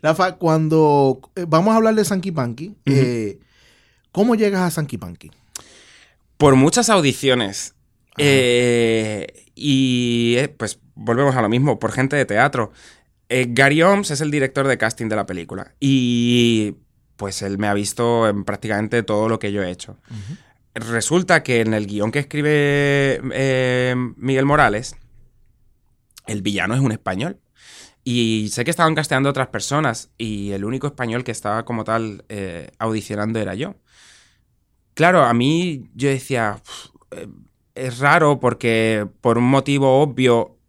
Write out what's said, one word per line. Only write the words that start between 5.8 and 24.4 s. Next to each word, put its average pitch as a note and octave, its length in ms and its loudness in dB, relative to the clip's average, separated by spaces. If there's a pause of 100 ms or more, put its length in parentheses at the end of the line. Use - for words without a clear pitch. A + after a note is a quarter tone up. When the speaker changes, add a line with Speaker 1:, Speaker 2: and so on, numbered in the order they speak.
Speaker 2:
Por C#3 200 6
muchas E3+ 340 4
audiciones. B2+ 840 0 (380)
Speaker 1:
Ajá. - 60 -20
Speaker 2:
Eh, A#2+ 1300 2 (100)
y, B2 840 2
eh, C#3+ 100 0
pues, - 300 -8 (160)
volvemos C3 420 0
a B2+ 60 2
lo G#2 60 2
mismo, B2 300 2
por A2 140 -4
gente C3+ 240 -2
de C3+ 80 2
teatro. A#2+ 480 0 (560)
Eh, B2+ 220 0
Gary C#3 320 4
Oms G3 280 2
es C#3+ 100 -4
el D3+ 100 -4
director C3+ 360 -2
de B2+ 120 0
casting A2+ 300 -4
de G#2+ 80 -4
la G2+ 100 -4
película F2+ 520 -12
y, A#2+ 960 2 (420)
pues, G2 260 -8
él G2 160 -6
me G#2 100 -2
ha G2+ 60 0
visto A#2 540 0
en G2+ 160 -2
prácticamente G#2+ 580 -4
todo G#2+ 260 -2
lo A2+ 100 -2
que G#2 140 -6
yo G2+ 100 -4
he F2+ 80 -4
hecho. F#2 280 -16 (120)
Speaker 1:
Ujú. A2+ 840 -16
Speaker 2:
Resulta E3 500 0
que A#2+ 180 0
en A2 140 0
el G#2+ 120 -2
guión G#2 240 -4
que C#3+ 100 -2
escribe, C#3+ 1000 0 (120)
eh, B2+ 600 0 (220)
Miguel C3+ 300 0